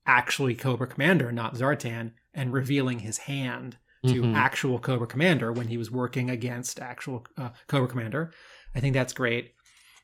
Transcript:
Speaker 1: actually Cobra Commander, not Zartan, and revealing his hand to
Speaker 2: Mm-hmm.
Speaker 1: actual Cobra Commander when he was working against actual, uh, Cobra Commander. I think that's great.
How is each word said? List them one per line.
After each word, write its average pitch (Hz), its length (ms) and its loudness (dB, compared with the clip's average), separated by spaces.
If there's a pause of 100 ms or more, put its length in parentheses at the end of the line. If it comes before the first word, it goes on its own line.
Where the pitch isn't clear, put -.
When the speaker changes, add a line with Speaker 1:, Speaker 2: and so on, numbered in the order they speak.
Speaker 1:
actually 123 500 4
Cobra 123 320 0
Commander, 139 440 4
not 117 240 -4
Zartan, 117 560 -2 (220)
and 127 200 -2
revealing 127 460 0
his 107 180 -6
hand 127 600 -6 (280)
to 127 160 4
Speaker 2:
Mm-hmm. 113 140 2
Speaker 1:
actual 131 440 2
Cobra 120 280 0
Commander 131 440 2
when 117 160 -2
he 117 100 -2
was 113 120 -4
working 123 400 -2
against 123 500 -6
actual, 123 460 -10 (120)
uh, 127 120 -8 (180)
Cobra 135 200 2
Commander. 123 440 -4 (440)
I 135 40 -2
think 139 140 2
that's 127 200 0
great. 120 400 -2 (500)